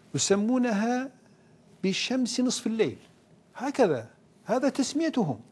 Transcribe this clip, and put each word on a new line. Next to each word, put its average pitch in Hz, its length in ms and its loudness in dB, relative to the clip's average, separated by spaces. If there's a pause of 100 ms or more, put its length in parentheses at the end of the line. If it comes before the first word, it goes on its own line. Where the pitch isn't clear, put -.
(140)
يسمونها 240 960 0 (760)
بشمس 247 560 -2
نصف 247 260 0
الليل. 220 300 0 (580)
هكذا، 214 560 0 (340)
هذا 254 240 0
تسميتهم. 254 720 0 (120)